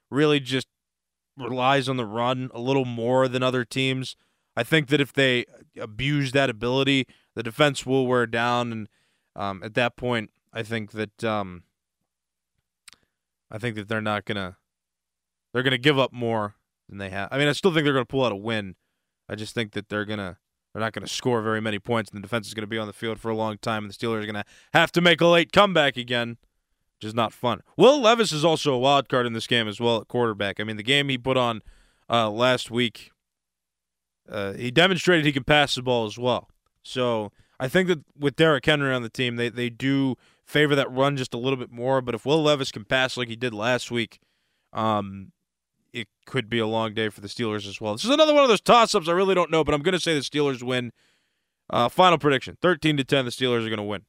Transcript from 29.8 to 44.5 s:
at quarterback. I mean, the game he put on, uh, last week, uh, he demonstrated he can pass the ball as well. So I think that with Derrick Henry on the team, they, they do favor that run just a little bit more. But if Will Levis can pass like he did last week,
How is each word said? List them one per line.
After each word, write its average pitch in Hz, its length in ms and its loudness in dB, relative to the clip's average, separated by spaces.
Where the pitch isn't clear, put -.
at 98 80 -12
quarterback. 104 520 -2
I 104 40 -4
mean, 107 140 -8
the 107 60 -10
game 139 260 0
he 131 80 -4
put 131 200 -2
on, 120 260 -2
uh, 113 200 2
last 123 400 0
week, 117 420 -4
uh, 98 240 -8
he 123 180 -8
demonstrated 170 540 4
he 147 80 2
can 135 100 -2
pass 147 320 4
the 127 60 -4
ball 123 240 0
as 104 120 -8
well. 120 320 -2
So 117 500 -2
I 131 80 -4
think 180 200 2
that 175 120 0
with 143 180 -2
Derrick 160 300 4
Henry 143 280 2
on 123 100 -2
the 113 60 -8
team, 123 260 -2
they, 120 140 0
they 123 200 -4
do 131 460 -2
favor 147 300 2
that 131 160 0
run 139 260 2
just 127 160 -6
a 120 40 -4
little 131 200 -2
bit 127 140 -10
more. 127 300 -2
But 120 140 -6
if 110 100 -8
Will 156 160 2
Levis 147 300 2
can 110 140 -12
pass 131 320 0
like 123 100 -4
he 113 80 -10
did 117 180 -6
last 117 380 -2
week, 117 280 -4